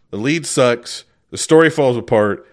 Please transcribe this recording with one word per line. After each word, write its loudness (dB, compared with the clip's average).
The -10
lead -4
sucks. -2
The -12
story 4
falls 0
apart. -2